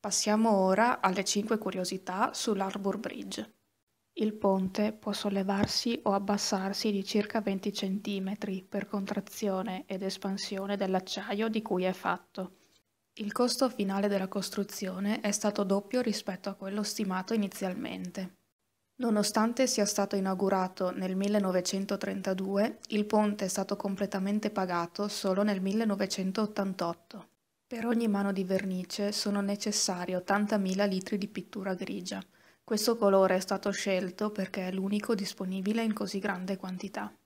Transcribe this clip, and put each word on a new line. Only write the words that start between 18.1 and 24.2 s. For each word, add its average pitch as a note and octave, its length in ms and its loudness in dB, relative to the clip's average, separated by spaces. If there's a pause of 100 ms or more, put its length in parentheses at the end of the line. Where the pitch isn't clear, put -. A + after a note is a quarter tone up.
Nonostante A3+ 680 2
sia G#3 220 2
stato G3+ 280 0
inaugurato F#3+ 760 2
nel F#3+ 240 -4
millenovecentotrentadue, G3 1600 0 (120)
il G#3 180 0
ponte G#3 380 2
è - 20 -2
stato G3 280 -2
completamente G3+ 760 -2